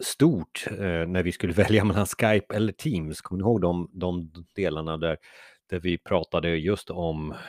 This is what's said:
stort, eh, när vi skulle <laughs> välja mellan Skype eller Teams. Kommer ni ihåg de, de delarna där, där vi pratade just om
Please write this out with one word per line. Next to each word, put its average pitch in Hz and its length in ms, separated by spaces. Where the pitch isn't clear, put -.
stort, - 680
eh, 90 360
när 90 160
vi 87 100
skulle 87 200
<laughs> 95 100
välja 104 220
mellan 101 220
Skype 107 500
eller 107 160
Teams. 80 480
Kommer 95 220
ni 95 40
ihåg 113 140
de, 87 320
de 87 400
delarna 80 420
där, 80 220
där 92 100
vi 87 180
pratade 85 580
just 90 340
om 80 440